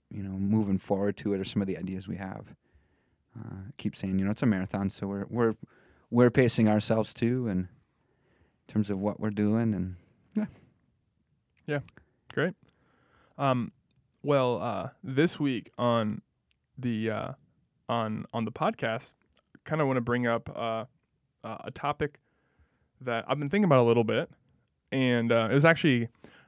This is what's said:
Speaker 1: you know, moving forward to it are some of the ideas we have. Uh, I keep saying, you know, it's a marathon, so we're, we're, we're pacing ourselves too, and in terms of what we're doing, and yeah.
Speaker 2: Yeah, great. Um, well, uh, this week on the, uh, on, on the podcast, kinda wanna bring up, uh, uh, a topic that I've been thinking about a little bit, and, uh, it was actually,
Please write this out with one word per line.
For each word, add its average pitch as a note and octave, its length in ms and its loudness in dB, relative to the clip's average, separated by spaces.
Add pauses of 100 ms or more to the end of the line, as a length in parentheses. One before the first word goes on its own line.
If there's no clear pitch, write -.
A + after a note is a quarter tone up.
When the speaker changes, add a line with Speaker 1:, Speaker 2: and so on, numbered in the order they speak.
Speaker 1:
you G#2 140 -10
know, G2 80 -8
moving G2 460 0
forward G2+ 400 -2
to G2+ 160 -2
it F#2+ 60 -2
are F#2+ 60 -4
some - 160 -2
of G2 60 -2
the F#2 100 -6
ideas F#2 300 -8
we F2+ 100 -8
have. G2+ 360 -10 (840)
Uh, G#2+ 180 -12
I F#2+ 220 -12
keep - 180 -6
saying, F#2+ 240 -2
you F#2+ 60 0
know, G2+ 60 0
it's G#2 120 -4
a - 20 0
marathon, G2 440 0
so - 180 -6
we're, G2+ 220 -6
we're, A2+ 260 2 (560)
we're A#2+ 180 6
pacing A#2+ 400 4
ourselves A2 440 2
too, B2 340 -2
and F#2 140 0
in - 1120 -18
terms G#2 160 0
of G2 100 -4
what G2+ 200 -2
we're G#2+ 120 -2
doing, G#2+ 420 0
and F2+ 220 -4 (400)
yeah. G#3+ 100 0 (1200)
Speaker 2:
Yeah, D3 140 -2 (520)
great. E3+ 220 -2 (840)
Um, C3 320 0 (500)
well, B2+ 400 2
uh, G#2+ 280 -4 (140)
this E3 360 0
week C3 400 -2
on A2+ 420 0 (560)
the, A2+ 320 -4
uh, G#2+ 220 -6 (580)
on, A2 440 -2
on A#2 120 -2
the G#2+ 60 -6
podcast, C#3 640 -4 (520)
kinda D#3 180 -2
wanna C3 180 0
bring A#2+ 260 0
up, A#2 280 -2
uh, A2+ 300 -4 (580)
uh, A2 200 -10
a - 80 -10
topic D3 480 -4 (800)
that A#2+ 260 -4
I've C#3+ 120 -2
been C#3+ 100 -4
thinking G3+ 160 4
about C#3 160 8
a A#2 60 6
little A#2 160 6
bit, A2+ 260 0 (640)
and, B2 400 2
uh, A2+ 180 4
it A#2 60 2
was C#3+ 100 6
actually, C#3+ 440 4 (380)